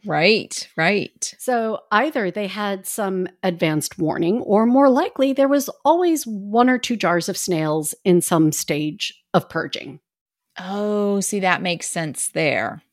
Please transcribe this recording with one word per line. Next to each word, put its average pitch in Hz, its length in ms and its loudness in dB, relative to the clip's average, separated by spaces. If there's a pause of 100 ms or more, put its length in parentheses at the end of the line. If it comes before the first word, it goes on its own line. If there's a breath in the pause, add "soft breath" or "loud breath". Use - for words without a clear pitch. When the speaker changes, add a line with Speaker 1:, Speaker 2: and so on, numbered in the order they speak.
Speaker 1:
Right, 180 680 0
right. - 600 -2
Speaker 2:
So 226 420 -2 (120)
either 226 380 0
they 208 160 -6
had 196 400 -6
some 190 420 -4 (140)
advanced 165 560 -2
warning, 170 420 0
or 214 260 2
more 262 220 6
likely 269 440 2
there 269 160 2
was 277 200 2 (160)
always 330 420 2
one 214 440 2
or 254 80 2
two 240 180 -4
jars 175 320 0
of 185 80 -4
snails 156 580 -2 (100)
in 175 160 6
some 160 320 4
stage 151 600 -4 (200)
of 175 140 2
purging. - 520 -8 (580)
Speaker 1:
Oh, 202 600 -2
see, 196 200 -2
that 180 220 2
makes 175 240 -4
sense - 420 -6
there. 151 540 -2 (100)